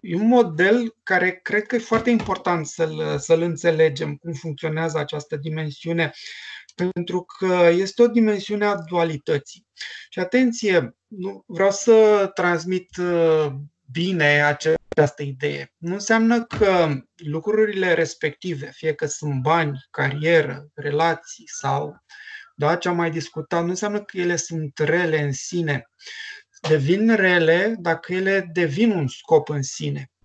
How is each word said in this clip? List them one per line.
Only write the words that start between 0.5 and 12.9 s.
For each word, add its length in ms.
care 400
cred 240
că 80
e 40
foarte 320
important 560
să-l, 520
să-l 240
înțelegem, 720
cum 160
funcționează 680
această 380
dimensiune, 760
pentru 500
că 340
este 300
o 40
dimensiune 580
a 100
dualității. 920
Și 100
atenție, 800
nu, 400
vreau 240
să 640
transmit, 640